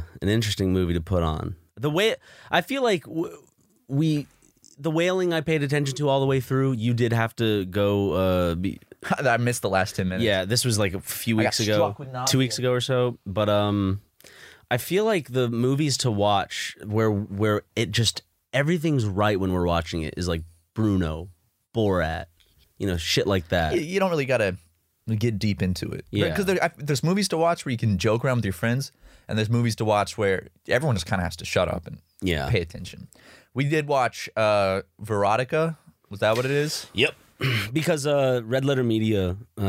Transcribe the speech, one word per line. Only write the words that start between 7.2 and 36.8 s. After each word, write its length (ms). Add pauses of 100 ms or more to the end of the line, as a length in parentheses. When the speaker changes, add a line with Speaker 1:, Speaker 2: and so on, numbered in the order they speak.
Speaker 1:
to 280
go, 480
uh, 420
be 240 (220)
Speaker 2:
<laughs> 160
I 200
missed 260
the 60
last 260
ten 120
minutes. 160
Speaker 1:
Yeah, 220
this 180
was, 140
like, 160
a 80
few 380
Speaker 2:
I 40
got 40
Speaker 1:
weeks 140
ago, 120
Speaker 2:
struck 260
with 140
nausea. 180
Speaker 1:
two 60
weeks 220
ago 120
or 100
so. 440
But, 240
um, 520 (680)
I 80
feel 260
like 300
the 160
movies 480
to 140
watch 760
where, 260
where 520 (120)
it 160
just, 300 (320)
everything's 520
right 340
when 120
we're 160
watching 360
it 120
is, 120
like, 160 (320)
Bruno, 540 (460)
Borat, 500 (520)
you 100
know, 100
shit 300
like 220
that. 260
Speaker 2:
You, 60
you 180
don't 120
really 140
gotta 320 (600)
get 220
deep 240
into 280
it. 200
Speaker 1:
Yeah. 240
Speaker 2:
'Cause 100
there, 180
I, 140
there's 260
movies 260
to 80
watch 280
where 60
you 80
can 180
joke 280
around 120
with 80
your 80
friends, 380 (360)
and 120
there's 100
movies 280
to 80
watch 340
where 300 (180)
everyone 280
just 120
kinda 160
has 140
to 80
shut 220
up 200
and 100 (240)
Speaker 1:
Yeah. 280
Speaker 2:
pay 120
attention. 460 (460)
We 160
did 180
watch, 480
uh, 460 (200)
Verotica. 760 (320)
Was 100
that 160
what 100
it 60
is? 420